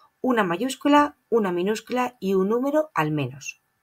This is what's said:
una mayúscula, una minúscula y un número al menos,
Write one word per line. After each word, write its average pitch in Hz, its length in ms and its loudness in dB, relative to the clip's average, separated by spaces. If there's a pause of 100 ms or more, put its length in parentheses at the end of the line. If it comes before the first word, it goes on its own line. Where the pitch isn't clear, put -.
(200)
una 240 240 2
mayúscula, 277 720 0 (120)
una 214 220 2
minúscula 214 680 -2
y 196 140 0
un 190 160 2
número 285 440 0
al 156 160 0
menos, 139 500 -6 (220)